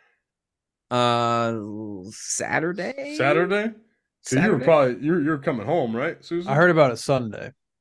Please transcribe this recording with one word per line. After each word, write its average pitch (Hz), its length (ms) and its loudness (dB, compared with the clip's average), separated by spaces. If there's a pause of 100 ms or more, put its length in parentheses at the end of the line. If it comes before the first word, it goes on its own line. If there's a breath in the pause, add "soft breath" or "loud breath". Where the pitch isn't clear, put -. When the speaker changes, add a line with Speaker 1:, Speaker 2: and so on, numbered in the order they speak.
(880)
Speaker 1:
Uh, 117 640 2 (560)
Saturday? 190 1040 -6
Speaker 2:
Saturday? 185 580 0 (480)
So - 140 -4
you 143 60 4
were 202 60 4
Speaker 1:
Saturday. 175 180 2
Speaker 2:
probably, 143 400 4
you're, 165 160 2
you're 151 160 0
coming 131 300 -4
home, 135 280 0
right, 147 300 -6
Susan? 175 260 -4
Speaker 3:
I 139 40 2
heard 175 160 6
about 151 200 6
it 110 60 -4
Sunday. 123 560 -4 (280)